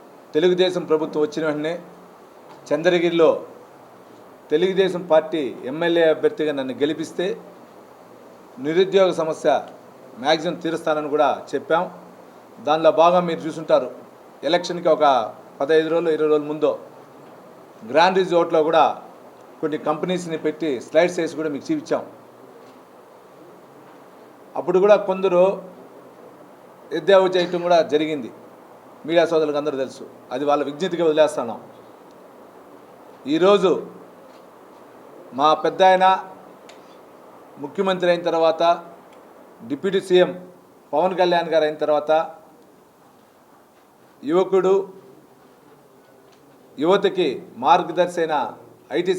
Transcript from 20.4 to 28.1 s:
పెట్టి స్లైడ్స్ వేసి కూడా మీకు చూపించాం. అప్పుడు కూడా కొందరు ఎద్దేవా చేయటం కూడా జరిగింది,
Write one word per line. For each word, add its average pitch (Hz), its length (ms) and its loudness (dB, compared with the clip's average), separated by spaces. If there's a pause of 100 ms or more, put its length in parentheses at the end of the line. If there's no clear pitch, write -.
పెట్టి 156 260 -4 (140)
స్లైడ్స్ 175 360 0
వేసి 156 180 -6
కూడా 156 160 -6
మీకు 127 140 -10
చూపించాం. 151 360 -4 (2500)
అప్పుడు 180 260 0
కూడా 208 120 6 (120)
కొందరు 185 340 2 (1600)
ఎద్దేవా 185 360 6
చేయటం 175 320 -2
కూడా 175 120 4 (160)
జరిగింది, 151 360 -2 (760)